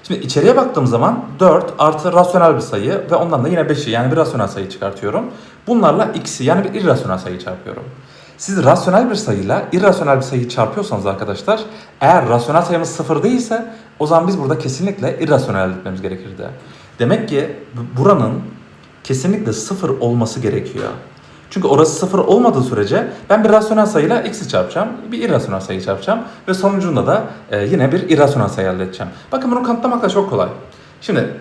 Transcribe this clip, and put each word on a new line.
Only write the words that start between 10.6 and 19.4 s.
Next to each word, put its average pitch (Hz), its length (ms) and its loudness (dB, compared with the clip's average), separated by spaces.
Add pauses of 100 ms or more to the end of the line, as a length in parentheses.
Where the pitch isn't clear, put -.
arkadaşlar, 101 540 -2 (400)
eğer 147 280 4
rasyonel 147 340 2
sayımız 170 260 -2
sıfır 156 340 -2
değilse 233 440 0 (320)
o 151 80 0
zaman 165 220 4
biz 190 100 0
burada 143 200 -2
kesinlikle 170 640 -4
irrasyonel 127 480 0
elde 92 40 -4
etmemiz 92 300 -10
gerekirdi. 95 460 -10 (500)
Demek 180 300 0
ki 147 280 -2 (180)
bu-, 120 280 -6
buranın 139 300 4 (720)
kesinlikle 135 460 0